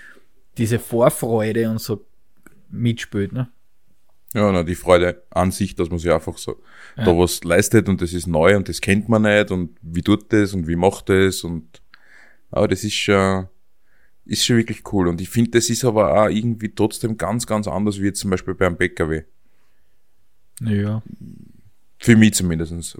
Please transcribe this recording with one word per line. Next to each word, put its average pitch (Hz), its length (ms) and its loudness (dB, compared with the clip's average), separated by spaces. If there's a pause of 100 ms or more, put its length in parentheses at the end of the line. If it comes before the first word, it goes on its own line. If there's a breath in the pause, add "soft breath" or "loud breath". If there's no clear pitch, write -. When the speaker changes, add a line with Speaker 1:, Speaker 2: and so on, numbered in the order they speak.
(580 loud breath)
Speaker 1:
diese 113 220 0
Vorfreude 113 920 0
und 110 100 -4
so - 260 -8 (640)
mitspielt, 107 640 -4
ne? 123 160 -6 (840)
Speaker 2:
Ja, 104 180 2
na, 87 120 0
die 85 120 -4
Freude 87 540 2
an 92 220 0
sich, - 240 -6
dass 87 140 -2
man 85 100 -4
sich 85 120 -2
einfach 82 260 -2
so - 240 -10 (340 loud breath)
Speaker 1:
Ja. 123 100 -6
Speaker 2:
da 85 120 4
was 87 260 0
leistet 92 460 2
und 90 120 0
das 87 120 -4
ist 87 140 -6
neu 85 280 4
und 92 140 -2
das 80 100 -10
kennt 101 300 0
man 110 140 4
nicht 104 280 2
und 90 300 -6
wie 82 200 -6
tut - 300 0
das 101 220 2
und 90 140 -4
wie 85 100 -2
macht 92 320 0
das 95 340 2
und, 85 380 -10 (680 soft breath)
aber 98 200 0
das 98 160 -2
ist 104 80 -4
schon, 95 560 2 (760)
ist - 200 -4
schon 127 100 2
wirklich 113 280 0 (100)
cool 90 160 2
und 85 100 -2
ich 92 100 -8
find, 117 240 0
das 117 160 2
ist 113 140 -4
aber 101 400 2
auch 104 60 2
irgendwie 110 440 -4
trotzdem 113 440 -2
ganz, 113 280 -4
ganz 107 220 -4
anders 98 320 -2
wie 98 60 -2
jetzt 95 160 -2
zum 101 80 -4
Beispiel 92 240 -2
beim 87 240 0
P 92 120 0
K 80 200 -4
W. 78 140 -4 (1400)
Speaker 1:
Ja. 107 400 -2 (960)
Speaker 2:
Für - 160 6
mich 110 180 8
zumindestens. 85 680 -4